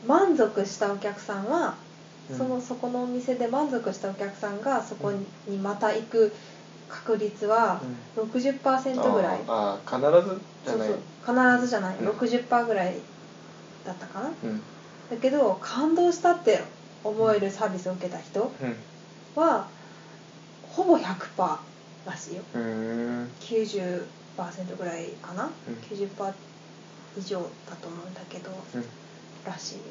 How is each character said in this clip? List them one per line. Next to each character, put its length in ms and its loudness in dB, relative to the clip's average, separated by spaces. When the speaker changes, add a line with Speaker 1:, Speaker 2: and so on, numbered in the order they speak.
Speaker 1:
満 300 6
足 280 4
し 120 -8
た 140 2
お 60 -2
客 240 -4
さ 200 -6
ん 80 -4
は、 260 2
Speaker 2:
う 40 -8
ん。 40 -6
Speaker 1:
そ 80 0
の、 160 -2
そ 140 -6
こ 140 -4
の 140 -2
お 40 -4
店 280 -2
で 120 0
満 240 2
足 220 -2
し 80 -10
た 80 -4
お 40 -6
客 260 -6
さ 100 -4
ん 120 -6
が 220 0
そ 120 -10
こ 160 -2
に、 140 -4
Speaker 2:
う 40 -6
ん。 20 -4
Speaker 1:
に 60 -4
ま 160 -2
た 180 2
行 120 -2
く 280 4
確 280 -2
率 280 -2
は 360 4
Speaker 2:
う 60 -2
ん。 40 0
Speaker 1:
六 140 -2
十 140 2
パ 220 2
ー 80 0
セ 100 0
ン 40 -2
ト 160 4
ぐ 80 6
ら 140 2
い。 120 -4
Speaker 2:
あ 380 0
ー、 0 -
あ 0 -
ー、 340 6
必 100 2
ず 120 -6
じ 60 -4
ゃ 60 0
な 80 0
い。 20 0
Speaker 1:
そ 60 2
う 60 -2
そ 80 0
う。 20 4
必 40 2
ず 80 0
じ 60 0
ゃ 60 2
な 120 -2
い。 40 -6
Speaker 2:
う 60 -4
ん。 20 0
Speaker 1:
六 220 0
十 120 2
パ 180 2
ー 80 4
ぐ 80 0
ら 160 2
い 60 -4
だ 80 -8
っ 40 -10
た 100 -12
か 140 -8
な？ 80 -4
Speaker 2:
う 40 -4
ん。 140 -4
Speaker 1:
だ 100 -4
け 80 6
ど、 320 4
感 340 2
動 160 6
し 120 -2
た 80 8
っ 120 2
て 200 6
思 280 4
え 80 6
る 120 2
サ 140 -2
ー 40 2
ビ 100 -4
ス 100 -4
を 40 -2
受 140 -6
け 20 -2
た 100 -8
人 320 -2
Speaker 2:
う 40 -4
ん。 100 -2
Speaker 1:
は、 320 4
ほ 200 -2
ぼ 140 8
百 400 -4
パ 220 0
ー 40 -10
ら 80 -10
し 160 -10
い 40 -8
よ。 60 -10
Speaker 2:
う 40 -4
ー 40 -2
ん。 60 -8
Speaker 1:
九 240 0
十 400 -4
パ 60 -4
ー 100 -8
セ 100 -10
ン 40 -8
ト 80 -8
ぐ 100 -8
ら 140 -6
い 80 -8
か 120 -12
な？ 160 -4
Speaker 2:
う 40 -8
ん。 40 -8
Speaker 1:
九 60 -8
十 120 -2
パ 220 -6
ー 40 -8
以 40 -8
上 180 -4
だ 120 -14
と 60 -12
思 160 -12
う 40 -14
ん 60 -12
だ 160 -14
け 100 -12
ど、 100 -12
Speaker 2:
う 20 -4
ん。 80 -4
Speaker 1:
ら 120 -8
し 160 -10
い 40 -14
よ。 140 -14